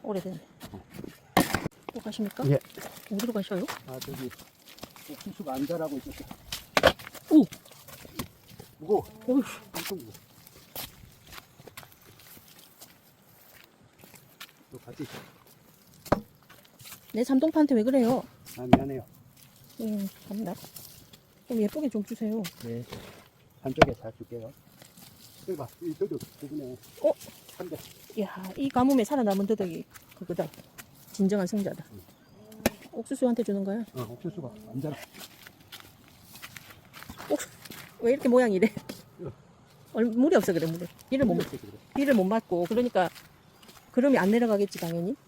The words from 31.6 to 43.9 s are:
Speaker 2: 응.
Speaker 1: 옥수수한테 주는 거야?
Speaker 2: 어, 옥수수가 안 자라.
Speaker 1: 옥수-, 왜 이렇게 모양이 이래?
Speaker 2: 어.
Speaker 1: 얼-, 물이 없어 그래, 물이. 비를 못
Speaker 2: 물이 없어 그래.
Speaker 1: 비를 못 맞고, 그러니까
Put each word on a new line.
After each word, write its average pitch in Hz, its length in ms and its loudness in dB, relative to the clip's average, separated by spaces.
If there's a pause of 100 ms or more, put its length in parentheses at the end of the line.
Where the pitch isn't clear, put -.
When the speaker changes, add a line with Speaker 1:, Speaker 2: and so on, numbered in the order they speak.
Speaker 2:
응. 101 100 -16 (920)
Speaker 1:
옥수수한테 240 500 0
주는 196 200 -2
거야? 202 200 -4 (100)
Speaker 2:
어, 127 160 -8
옥수수가 127 420 -10 (200)
안 131 100 -6
자라. 147 140 -4 (2250)
Speaker 1:
옥수-, - 200 -2 (500)
왜 240 140 4
이렇게 277 160 2
모양이 240 260 6
이래? 180 160 4 (500)
Speaker 2:
어. 175 100 -10 (640)
Speaker 1:
얼-, 226 120 2
물이 247 300 4
없어 202 180 4
그래, 165 120 2
물이. 165 200 -4 (240)
비를 269 160 4
못 190 100 4
Speaker 2:
물이 170 100 0
없어 - 140 -10
그래. - 120 -16 (240)
Speaker 1:
비를 277 200 4
못 196 80 6
맞고, 185 460 0
그러니까 220 400 2 (840)